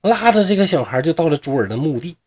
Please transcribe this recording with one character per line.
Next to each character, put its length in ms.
拉 320
着 100
这 140
个 100
小 160
孩 200
就 100
到 160
了 80
猪 200
儿 120
的 80
墓 240
地 160